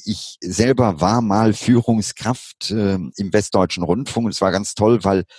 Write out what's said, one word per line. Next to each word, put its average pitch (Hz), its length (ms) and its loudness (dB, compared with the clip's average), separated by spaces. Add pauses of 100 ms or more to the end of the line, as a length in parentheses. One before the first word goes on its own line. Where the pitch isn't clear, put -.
ich - 360 -10
selber 104 600 0
war 107 200 2
mal 107 320 2
Führungskraft, - 1200 -2
ähm, 98 440 -2
im 98 180 -6
Westdeutschen 95 500 2
Rundfunk 113 420 -2
und 104 60 -2
es - 100 -4
war 95 100 2
ganz 101 240 -4
toll, 110 280 2
weil 95 200 0 (160)